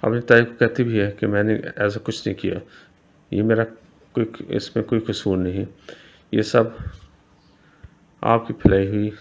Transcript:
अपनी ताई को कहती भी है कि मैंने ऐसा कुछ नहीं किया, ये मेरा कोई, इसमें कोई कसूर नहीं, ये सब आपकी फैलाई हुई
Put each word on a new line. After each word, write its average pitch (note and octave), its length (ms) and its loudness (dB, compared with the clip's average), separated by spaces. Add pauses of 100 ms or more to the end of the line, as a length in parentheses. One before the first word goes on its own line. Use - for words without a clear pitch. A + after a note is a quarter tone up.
अपनी A#2 160 0
ताई A#2+ 220 8
को A#2 120 -4
कहती A#2+ 300 2
भी A2+ 140 0
है G2+ 120 2
कि G#2+ 160 -4
मैंने G#2 280 2 (240)
ऐसा G#2 220 -2
कुछ - 260 -6
नहीं G2 100 -4
किया, F#2 240 -4 (720)
ये G2+ 100 0
मेरा A2+ 220 4 (500)
कोई, A2+ 180 -2 (180)
इसमें - 360 -4
कोई A2+ 140 0
कसूर G2 380 -2
नहीं, F#2 280 -4 (680)
ये A2 80 2
सब A2+ 340 0 (1500)
आपकी A#2 300 0
फैलाई G2 340 4
हुई G#2+ 340 -2